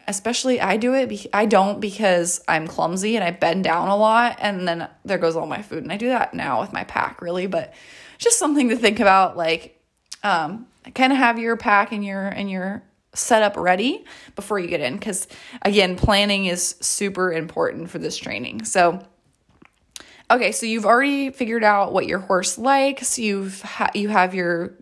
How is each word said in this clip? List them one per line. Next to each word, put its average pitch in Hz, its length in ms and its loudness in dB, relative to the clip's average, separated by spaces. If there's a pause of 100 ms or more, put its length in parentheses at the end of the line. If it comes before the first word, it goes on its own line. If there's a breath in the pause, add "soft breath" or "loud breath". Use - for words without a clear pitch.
Especially 240 540 -2
I 196 160 2
do 247 160 2
it. 262 160 2
Be-, 202 240 -10
I 208 120 4
don't 202 340 4
because 190 680 0
I'm 160 200 0
clumsy 185 480 -2
and 202 100 0
I 170 60 0
bend 175 320 0
down 170 260 0
a 202 80 2
lot, 220 420 4
and 190 280 -2
then 170 200 -4 (160)
there 196 140 -2
goes 165 180 0
all 160 120 -4
my 135 140 -6
food. 143 220 -10
And 147 80 -8
I 196 60 -6
do 233 120 -4
that 247 240 0
now 135 280 -2
with 202 100 -8
my - 140 -6
pack, - 360 -4
really, 180 260 -4
but 180 260 -4 (460 loud breath)
just 466 200 2
something 294 300 2
to 220 80 2
think 220 220 2
about. 190 360 6
Like, 165 460 -4 (420)
um, 185 440 -2 (260)
kinda 262 220 2
have 240 240 2
your 233 180 0
pack 208 340 2
and 202 140 -6
your, 196 220 -6
and 202 220 -6
your 190 340 -6 (300)
setup 214 440 2
ready 196 480 0 (300 loud breath)
before 202 240 -6
you 175 80 -6
get 170 120 -4
in, 143 200 -4
'cause, 190 280 -6 (360 loud breath)
again, 196 320 4
planning 202 500 2
is 175 340 -2
super 185 540 -2
important 165 560 -4
for 175 100 -10
this 156 160 -6
training. - 480 -8
So, 180 380 2 (1300 loud breath)
okay, 220 220 2
so 220 140 -6
you've 220 200 -2
already 277 440 2
figured 233 340 -2
out 202 300 4
what 185 120 2
your 185 140 -2
horse 190 380 -2
likes. 269 600 0
You've 196 440 -4
ha-, - 320 -6
you 208 160 -2
have 185 260 2
your, 175 460 -2